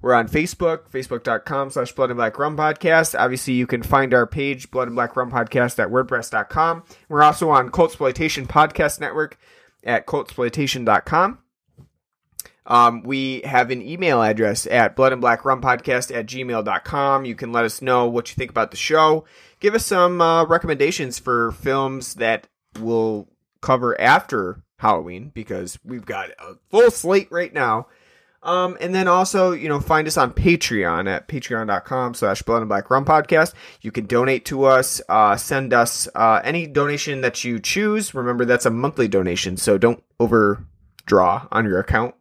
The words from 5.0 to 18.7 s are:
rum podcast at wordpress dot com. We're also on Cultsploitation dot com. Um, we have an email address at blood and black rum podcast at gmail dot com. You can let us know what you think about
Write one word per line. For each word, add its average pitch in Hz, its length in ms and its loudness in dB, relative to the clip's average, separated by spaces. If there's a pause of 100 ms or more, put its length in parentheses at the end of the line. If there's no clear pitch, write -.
rum 127 160 -4
podcast 120 480 -2
at 98 120 -2
wordpress 123 400 -2
dot 107 180 -4
com. 165 360 -2 (260)
We're 147 120 4
also 151 280 4
on 127 200 4
Cultsploitation 156 800 -2 (2500)
dot 104 180 4
com. 180 340 0 (1300)
Um, 117 380 4
we 131 420 -6
have 123 260 0
an 123 120 -6
email 151 400 0
address 107 440 0
at 113 300 2
blood 131 160 4
and 127 80 -6
black 120 240 2
rum 131 160 0
podcast 123 560 -2
at 113 80 -6
gmail 120 400 -6
dot 101 200 -4
com. 139 420 0
You 117 80 -10
can 117 180 -10
let - 140 2
us - 160 -6
know 123 260 2
what 120 220 -4
you - 60 -12
think 127 140 -6
about 110 200 -2